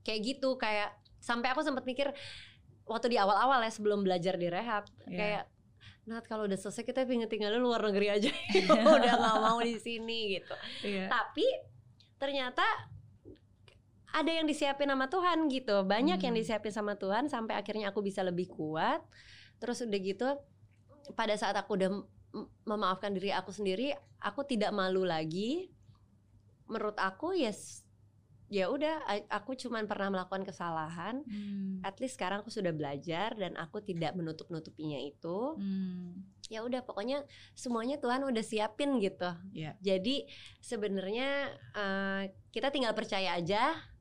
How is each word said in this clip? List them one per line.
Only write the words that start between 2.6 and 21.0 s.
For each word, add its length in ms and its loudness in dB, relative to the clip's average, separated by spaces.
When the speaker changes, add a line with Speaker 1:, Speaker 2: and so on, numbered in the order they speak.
Speaker 1:
waktu 260 -2
di 80 4
awal-awal 440 6
ya, 80 2
sebelum 320 2
belajar 340 2
di 140 0
rehab, 400 -2
Speaker 2:
Iya. 80 -10
Speaker 1:
kayak, 320 -2
"Nat, 200 -10
kalau 240 -2
udah 80 2
selesai 260 -8
kita 220 0
pengen 240 0
tinggalnya 320 2
luar 240 4
negeri 260 4
aja." 220 4
<laughs> 240 6
Speaker 2:
<laughs> 240 10
Speaker 1:
Udah 160 8
nggak 260 6
mau 220 6
di 160 2
sini 640 -4
gitu. 160 -10
Speaker 2:
Iya. 240 -2
Speaker 1:
Tapi 380 0
ternyata 480 0
ada 220 0
yang 180 0
disiapin 400 0
sama 180 2
Tuhan 420 2
gitu. 360 2
Banyak 340 4
yang 140 0
Speaker 2:
Hmm. 80 2
Speaker 1:
disiapin 320 -2
sama 240 -2
Tuhan 320 0
sampai 260 -4
akhirnya 380 -4
aku 80 -2
bisa 240 -2
lebih 240 -2
kuat. 560 -2
Terus 260 -4
udah 160 0
gitu, 280 0